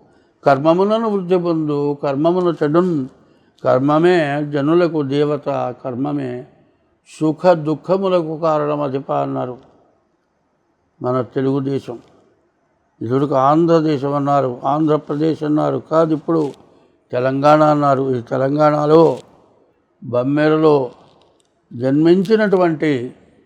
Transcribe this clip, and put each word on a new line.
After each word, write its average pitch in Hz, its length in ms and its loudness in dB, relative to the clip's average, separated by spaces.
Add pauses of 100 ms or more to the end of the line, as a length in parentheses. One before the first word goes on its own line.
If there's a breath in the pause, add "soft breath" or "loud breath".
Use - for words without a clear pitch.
(460 soft breath)
కర్మములను 180 640 2
వృద్ధి 185 300 0
పొందు, 147 640 -2
కర్మమున 165 600 0
చెడున్, 156 460 0 (560 soft breath)
కర్మమే 147 880 2
జనులకు 156 520 0
దేవత, 139 720 -4 (100)
కర్మమే 131 600 -6 (760)
సుఖ 156 260 -2
దుఃఖములకు 170 920 0
కారణం 151 420 -2
అధిప" 139 320 -6
అన్నారు. 135 460 -6 (1400)
మన 127 200 -2
తెలుగుదేశం, 135 760 -4 (1040)
ఇదివరకు 135 320 -2
ఆంధ్రదేశం 151 800 2
అన్నారు, 139 500 -2
ఆంధ్రప్రదేశ్ 151 760 -2
అన్నారు, 151 480 -2
కాదు 160 240 2
ఇప్పుడు 156 380 -4 (600)
తెలంగాణ 135 500 2
అన్నారు. 139 540 2
ఈ 120 60 -4
తెలంగాణలో 147 960 2 (840)
బమ్మెరలో 143 840 2 (840)
జన్మించినటువంటి 165 1400 2 (320)